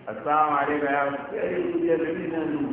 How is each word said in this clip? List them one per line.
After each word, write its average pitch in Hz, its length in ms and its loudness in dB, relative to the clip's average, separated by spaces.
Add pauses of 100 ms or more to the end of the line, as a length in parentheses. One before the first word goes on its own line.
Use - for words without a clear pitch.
السلام 151 460 2
عليك 147 340 2
يا 143 180 2
رسول 139 200 -2
الله." - 180 -6
Ẹ - 100 0
ní - 140 -2
ìdí - 240 0
ẹlẹ́bí 160 380 0
náà 160 180 -2
nù. 147 180 -2 (120)